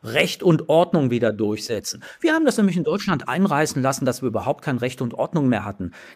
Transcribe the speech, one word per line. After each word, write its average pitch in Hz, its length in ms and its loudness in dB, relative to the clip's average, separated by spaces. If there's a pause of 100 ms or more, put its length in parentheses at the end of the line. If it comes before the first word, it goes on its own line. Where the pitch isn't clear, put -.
Recht 143 400 -2
und 160 280 4
Ordnung 160 420 4
wieder 117 200 2
durchsetzen. 107 720 -4 (160)
Wir 320 140 2
haben 320 120 2
das 240 120 2
nämlich 190 180 4
in 175 80 0
Deutschland 185 460 -2
einreißen 151 500 0
lassen, 131 260 0
dass 123 180 -2
wir 127 40 -2
überhaupt 110 360 -2
kein 127 160 -2
Recht 127 240 -4
und 117 100 -4
Ordnung 135 360 0
mehr 104 160 0
hatten. 98 260 -8 (240)